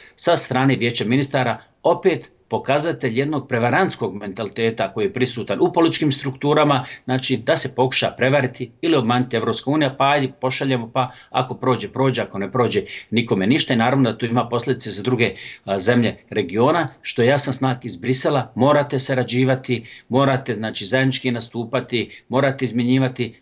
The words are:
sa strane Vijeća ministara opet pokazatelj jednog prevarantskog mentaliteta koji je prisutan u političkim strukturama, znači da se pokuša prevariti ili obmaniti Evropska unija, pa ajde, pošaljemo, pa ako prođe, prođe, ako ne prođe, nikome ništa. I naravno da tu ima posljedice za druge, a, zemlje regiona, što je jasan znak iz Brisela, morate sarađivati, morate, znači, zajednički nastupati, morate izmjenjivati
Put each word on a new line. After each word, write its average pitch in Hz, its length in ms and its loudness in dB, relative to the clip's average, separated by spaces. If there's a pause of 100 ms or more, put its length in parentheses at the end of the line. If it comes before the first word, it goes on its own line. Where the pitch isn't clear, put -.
(160)
sa 170 220 2
strane 127 380 2
Vijeća 117 300 -2
ministara 127 520 0 (260)
opet 170 480 0 (180)
pokazatelj 135 720 -2
jednog 147 280 -4
prevarantskog 123 680 0
mentaliteta 104 800 -4
koji 107 120 -2
je 95 80 -2
prisutan 113 480 -2
u 175 120 2
političkim 160 380 2
strukturama, 143 720 2 (200)
znači 131 320 -2
da 139 200 0
se 135 180 -6
pokuša 127 420 0
prevariti 127 540 0 (100)
ili 165 140 2
obmaniti 123 400 2
Evropska 113 360 -2
unija, 143 260 2
pa 139 120 2
ajde, 139 320 0
pošaljemo, 127 520 -2
pa 127 180 -2 (180)
ako - 240 -2
prođe, 113 360 -2
prođe, 127 320 0
ako 98 180 -6
ne 98 120 -6
prođe, 110 320 2 (280)
nikome 107 360 0
ništa. 143 260 2
I 120 40 2
naravno 123 340 4
da 107 60 -8
tu - 80 -4
ima 117 220 0
posljedice 120 440 -4
za 98 120 -6
druge, 117 320 0 (300)
a, 98 140 -2
zemlje 113 360 2 (140)
regiona, 117 580 0 (140)
što - 200 -4
je 117 60 4
jasan 139 260 2
znak 127 320 -2
iz 98 120 -10
Brisela, 127 580 0
morate 139 440 4
sarađivati, 127 840 0 (240)
morate, 131 460 2
znači, 107 300 -6
zajednički 131 460 0
nastupati, 117 1000 -4
morate 135 360 0
izmjenjivati 123 760 0